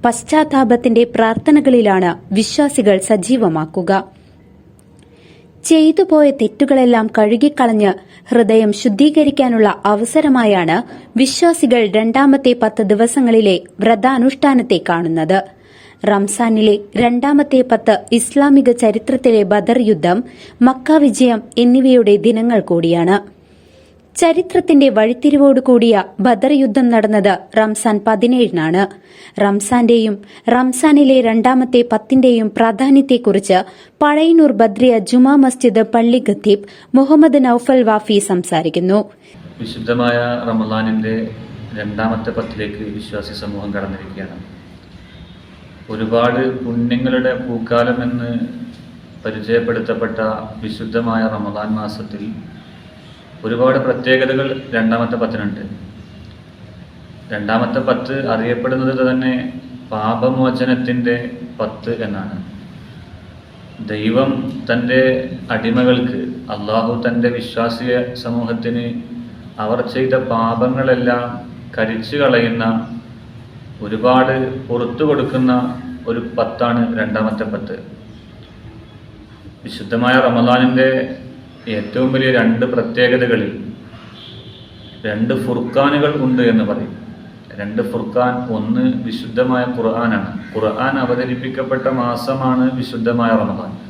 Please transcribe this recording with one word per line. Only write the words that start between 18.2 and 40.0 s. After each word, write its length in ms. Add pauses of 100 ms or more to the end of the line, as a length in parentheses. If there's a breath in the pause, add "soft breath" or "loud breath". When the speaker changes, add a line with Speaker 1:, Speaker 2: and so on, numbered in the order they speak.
Speaker 1:
ചരിത്രത്തിലെ 680
ബദർ 360
യുദ്ധം, 360 (440 loud breath)
മക്ക 360
വിജയം 440 (160)
എന്നിവയുടെ 640
ദിനങ്ങൾ 420
കൂടിയാണ്. 560 (1000 soft breath)
ചരിത്രത്തിന്റെ 760
വഴിത്തിരിവോടുകൂടിയ 1040 (240)
ബദർ 340
യുദ്ധം 360
നടന്നത് 420 (240)
റംസാൻ 480
പതിനേഴിനാണ്. 800 (540 loud breath)
റംസാന്റെയും 760 (340 loud breath)
റംസാനിലെ 720
രണ്ടാമത്തെ 600 (100)
പത്തിന്റെയും 580
പ്രാധാന്യത്തെക്കുറിച്ച് 1120 (400 loud breath)
പഴയന്നൂർ 540
ബദ്രിയ 400 (140)
ജുമാ 280
മസ്ജിദ് 520
പള്ളി 340
ഖത്തീബ് 460 (260 loud breath)
മുഹമ്മദ് 500
നൌഫൽ 400
വാഫി 340 (100)
സംസാരിക്കുന്നു. 720 (580 soft breath)
Speaker 2:
വിശുദ്ധമായ 600 (240)